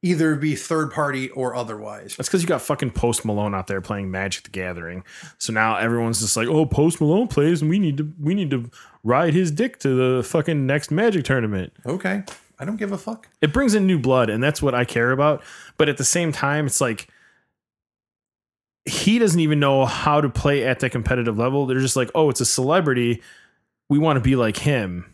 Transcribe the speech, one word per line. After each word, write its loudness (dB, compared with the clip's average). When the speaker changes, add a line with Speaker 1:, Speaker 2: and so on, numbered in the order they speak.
Speaker 1:
either 2
be -2
third -4
party -4
or -4
otherwise. -10
Speaker 2:
That's -6
'cause 2
you -2
got 2
fucking -2
Post 0
Malone -2
out -6
there -4
playing -6
Magic -6
the -20
Gathering. -10
So -6
now 2
everyone's 0
just -2
like, 0
"Oh, 4
Post 2
Malone 2
plays, 2
and 0
we 0
need 0
to, -6
we 0
need -2
to -4
ride 2
his 2
dick -2
to 0
the 0
fucking 0
next -2
Magic 0
tournament." -2
Speaker 1:
Okay. -4
I -12
don't -6
give -6
a -6
fuck. -10
Speaker 2:
It 2
brings 2
in 4
new 4
blood, 2
and -2
that's 0
what 2
I 2
care 0
about. 2
But 4
at -2
the -2
same 0
time, -2
it's -2
like, -2
he 2
doesn't 4
even 2
know 4
how 2
to 2
play 0
at 0
that -2
competitive -2
level. 0
They're 0
just 0
like, 0
"Oh, 4
it's -2
a 0
celebrity. 0
We 4
wanna 2
be 2
like 0
him." -2